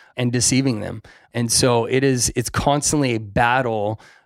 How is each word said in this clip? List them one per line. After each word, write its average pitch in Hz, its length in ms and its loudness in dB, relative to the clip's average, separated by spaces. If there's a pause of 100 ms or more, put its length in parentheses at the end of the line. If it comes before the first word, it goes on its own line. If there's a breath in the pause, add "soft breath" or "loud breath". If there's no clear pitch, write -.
(160 loud breath)
and 123 160 -2
deceiving 127 480 0
them. 95 220 -10 (300 loud breath)
And 120 180 -2
so 120 360 2
it 131 180 0
is, 127 320 0
it's 120 140 -4
constantly 143 640 0
a 110 60 -2
battle 110 800 0 (260 soft breath)